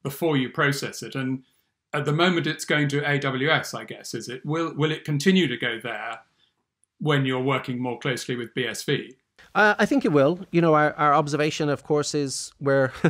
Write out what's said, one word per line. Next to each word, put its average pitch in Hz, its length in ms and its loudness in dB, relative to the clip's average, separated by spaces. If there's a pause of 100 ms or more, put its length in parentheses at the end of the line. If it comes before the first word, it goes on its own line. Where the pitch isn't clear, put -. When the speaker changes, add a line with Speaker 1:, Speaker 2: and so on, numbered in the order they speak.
Speaker 1:
before 147 340 -2
you 123 140 0
process 139 520 -2
it? - 120 -12
And 131 300 -4 (480)
at 147 120 -4
the 147 80 0
moment 165 340 2
it's 156 180 -4
going 147 240 2
to 143 200 -2
A 143 100 0
W 135 320 -2
S, 143 240 0
I 113 100 -10
guess, 107 300 -14
is 113 140 -10
it? 123 160 -12
Will, 160 300 -4
will 156 160 0
it 156 140 -8
continue 156 420 2
to 123 100 -4
go 117 240 -4
there 113 400 -8 (760)
when 143 260 2
you're 131 180 0
working 127 360 -2
more 123 200 -4
closely 127 360 -4
with 117 200 -8
B 123 120 -2
S 110 160 -8
V? - 320 -4 (400)
Speaker 2:
Uh, 208 240 6
I 214 80 2
think 277 180 0
it 202 80 2
will. 147 280 4 (100)
You 170 100 4
know, 160 140 6
our, 151 200 4
our 147 200 4
observation, 147 540 0
of 143 160 -2
course, 147 300 0
is 143 440 -4
we're, 139 320 2 (200)